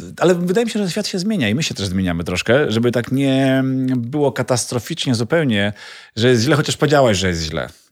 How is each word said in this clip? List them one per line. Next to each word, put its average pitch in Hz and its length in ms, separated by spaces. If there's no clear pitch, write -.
ale 175 140
wydaje 180 300
mi 226 60
się, 214 140
że 180 60
świat 208 160
się 196 120
zmienia 180 300
i 104 60
my 156 80
się - 120
też 98 120
zmieniamy 90 380
troszkę, 113 480
żeby 117 200
tak 117 200
nie, 135 460
mm, 131 280
było 139 320
katastroficznie 123 840
zupełnie, 110 580
że 113 120
jest 123 140
źle, 139 140
chociaż - 200
powiedziałaś, 139 420
że 95 100
jest 85 140
źle. 80 260